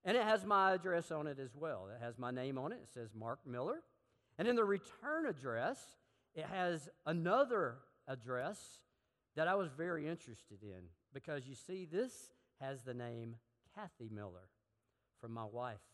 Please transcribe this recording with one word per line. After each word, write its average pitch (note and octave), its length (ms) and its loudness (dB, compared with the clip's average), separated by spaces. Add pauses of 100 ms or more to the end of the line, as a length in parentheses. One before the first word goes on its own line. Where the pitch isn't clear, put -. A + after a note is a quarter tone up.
and F#3+ 120 4
it A#3+ 80 6
has G#3+ 220 4
my G3 280 8
address F3 360 2
on D3+ 160 0
it C#3+ 140 -4
as B2+ 160 -8
well. C3+ 320 -4
It A2+ 160 -10
has A#2+ 160 -6
my B2 100 0
name C3 300 0
on C#3+ 120 -2
it. B3 120 -8
It - 100 -18
says A2+ 220 -8
Mark A2+ 320 -4
Miller. D3 340 -2 (560)
And F#3+ 100 4
in B3 80 6
the A3+ 80 6
return C4 640 2
address, C#3 540 0 (560)
it D#3 100 -6
has F3 420 0 (200)
another F3 720 4 (300)
address C3 720 -4 (560)
that D#3 120 4
I F#3 80 4
was F#3 160 2
very D#3 360 -2
interested A#2+ 540 -8
in F#2 220 -12 (300)
because, C3+ 340 -6
you C3+ 80 -10
see, F#3 300 -8
this G3+ 460 -4 (300)
has C3+ 220 -6
the B2 100 -4
name A#2 440 -6 (360)
Kathy E3+ 360 -12
Miller F#2+ 400 -10 (680)
from A#2 140 -8
my A#2 120 -4
wife. A#2 360 -6 (120)